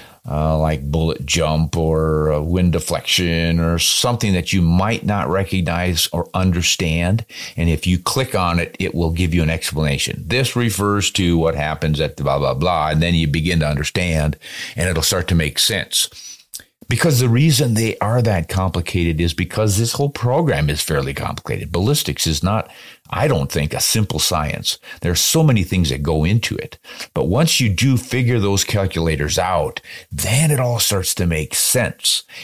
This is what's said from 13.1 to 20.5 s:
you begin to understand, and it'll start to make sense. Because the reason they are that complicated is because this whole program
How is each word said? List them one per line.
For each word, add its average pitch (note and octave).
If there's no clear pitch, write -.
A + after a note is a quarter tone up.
you E2
begin D#2+
to D2+
understand, D2+
and F2
it'll E2
start F2+
to F#2
make D#2
sense. -
Because C#3
the B2+
reason B2+
they A2
are A#2
that G2
complicated F2
is E2+
because G2
this A#2
whole C#3+
program B2